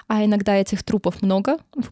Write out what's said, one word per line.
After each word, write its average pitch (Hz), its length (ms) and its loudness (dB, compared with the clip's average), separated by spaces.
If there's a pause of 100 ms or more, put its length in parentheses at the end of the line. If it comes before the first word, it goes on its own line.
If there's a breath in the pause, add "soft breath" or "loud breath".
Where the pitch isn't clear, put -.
а 214 160 0
иногда 208 320 2
этих 196 280 0
трупов - 380 -2
много. 196 360 2 (180)
Вы 262 160 -4